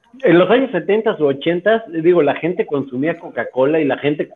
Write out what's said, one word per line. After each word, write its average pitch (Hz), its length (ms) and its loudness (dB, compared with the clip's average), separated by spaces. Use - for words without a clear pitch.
en 175 180 4
los 180 100 4
años 254 220 2
setentas 196 480 -2
u 151 60 2
ochentas, 175 640 0
digo, 165 340 2
la 139 140 2
gente 180 300 -4
consumía 143 540 -4
Coca-Cola 135 600 -2
y 151 60 0
la 127 120 -2
gente 143 380 -4